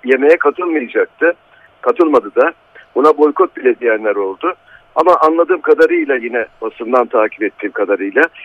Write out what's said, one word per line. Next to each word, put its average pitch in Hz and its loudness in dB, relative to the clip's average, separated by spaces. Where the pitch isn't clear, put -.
yemeğe 131 4
katılmayacaktı. 156 -2
Katılmadı 127 0
da. 131 2
Buna 147 2
boykot 151 0
bile 120 -2
diyenler 110 -2
oldu. 98 -6
Ama 165 2
anladığım 165 2
kadarıyla 156 2
yine 117 -6
basından 117 -2
takip 110 -2
ettiğim 101 -6
kadarıyla, 98 -2